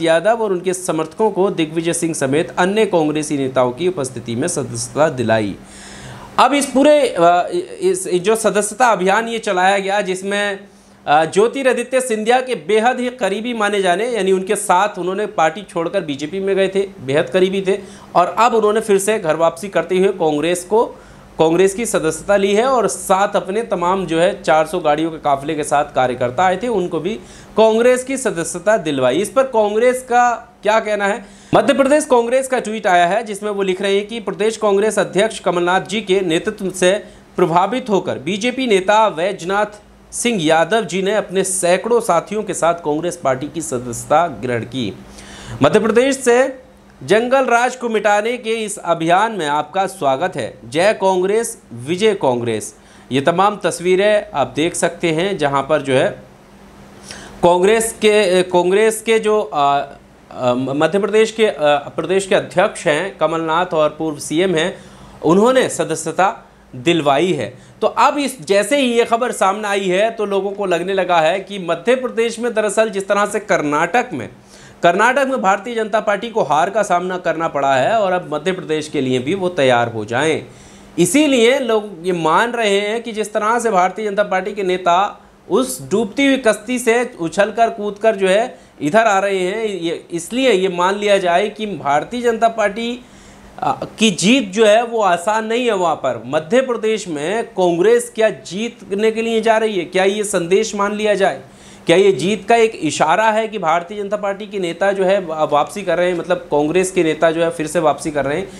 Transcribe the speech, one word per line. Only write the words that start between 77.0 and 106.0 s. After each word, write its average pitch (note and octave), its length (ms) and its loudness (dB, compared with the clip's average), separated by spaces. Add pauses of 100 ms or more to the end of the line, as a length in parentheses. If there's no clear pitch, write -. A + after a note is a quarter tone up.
करना E3 300 -2
पड़ा C#3 280 0
है F3 220 2
और F#3+ 140 0
अब D#3+ 220 -4
मध्य D#3 180 -2
प्रदेश D#3 360 -4
के D3 120 -4
लिए B2+ 180 0
भी C3+ 160 -2
वो F#3 140 -2
तैयार B2+ 400 2
हो G#2+ 160 -6
जाएं। C3 380 -2 (560)
इसीलिए C4 600 4
लोग A3 320 -2 (120)
ये F3+ 100 -2
मान E3+ 380 0
रहे G#3+ 300 0
हैं G#3+ 220 -4
कि A#3 100 -8
जिस G#3 200 -6
तरह A3 260 0
से A3+ 120 -2
भारतीय F#3 340 0
जनता G#3 180 0
पार्टी F#3 300 -4
के G3+ 100 -6
नेता F#3 600 0 (280)
उस F#3 400 -2
डूबती A3+ 360 0
हुई C4+ 100 4
कश्ती B3 420 -2
से A#3+ 420 0
उछलकर G#3 500 0
कूदकर G#3 460 -2
जो G3 120 0
है A3+ 300 0 (240)
इधर G3 220 2
आ G3+ 140 2
रहे G3 200 0
हैं, G3+ 280 -4
ये, E3 460 -6
इसलिए A#3 400 0
ये F#3 160 2
मान F3+ 260 0
लिया G3+ 240 2
जाए F3+ 300 2
कि G#3+ 180 -8
भारतीय D3+ 560 -2
जनता A3+ 260 2
पार्टी, A3+ 560 -4 (580)
आ, C#3+ 100 0
की - 380 0
जीत G#3 380 2
जो G#3+ 180 2
है A3 180 6
वो A3+ 180 -2
आसान G3 440 0
नहीं A#3+ 200 -2
है। A3 80 2
वहाँ E3+ 220 0
पर B2 300 -4
मध्य D#3+ 340 0
प्रदेश A3 480 -2
में E3+ 360 -4
कांग्रेस F#3+ 720 2
क्या G#3+ 160 2
जीतने G3+ 800 -4
के A3 120 -2
लिए A3+ 180 0
जा A3 180 4
रही A3 200 0
है? E3 60 -2
क्या F#3 200 0
ये G#3 200 0
संदेश F#3+ 500 0
मान G3+ 180 -2
लिया G#3 220 0
जाए? F3 260 0 (460)
क्या E3 100 6
ये G3 160 6
जीत E3+ 360 -2
का A#3 80 6
एक A3+ 260 2
इशारा E3+ 480 2
है A3 180 0
कि G#3 100 -8
भारतीय F3 440 -2
जनता G3+ 140 -4
पार्टी G3+ 300 -6
के G3+ 120 -8
नेता F3+ 340 -2
जो F#3+ 120 -2
है G3 160 2
वा-, D#3 320 -2
वापसी D#3 300 0
कर E3+ 160 0
रहे F3+ 120 2